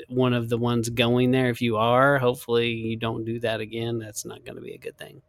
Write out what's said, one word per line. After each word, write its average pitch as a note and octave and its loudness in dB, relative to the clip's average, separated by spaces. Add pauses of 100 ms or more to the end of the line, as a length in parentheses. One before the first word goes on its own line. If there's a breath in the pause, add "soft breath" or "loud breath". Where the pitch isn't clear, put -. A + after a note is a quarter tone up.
one B2+ 2
of A#2 0
the A#2 0
ones A#2+ 0
going A#2+ 4
there. C3 2
If A#2 -4
you A#2 2
are, B2 4
hopefully A#2+ 0
you A2+ -4
don't A2+ -4
do A2+ -6
that A2+ -2
again. A#2 -4
That's G#2+ -10
not - -14
gonna - -14
be - -12
a - -16
good - -14
thing. - -18